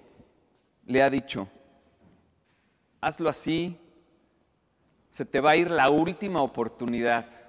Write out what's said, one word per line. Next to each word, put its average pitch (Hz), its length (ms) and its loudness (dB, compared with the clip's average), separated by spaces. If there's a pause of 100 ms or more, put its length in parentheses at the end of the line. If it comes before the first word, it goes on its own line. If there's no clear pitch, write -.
(880)
le 131 160 2
ha 139 80 4
dicho, 127 380 -6 (1500)
"Hazlo 156 280 -4
así, 165 500 -4 (1300)
se - 140 -10
te 139 160 -2
va 147 100 4
a 156 60 6
ir 170 140 2
la 143 180 4
última 170 540 0
oportunidad". 117 840 -2 (220)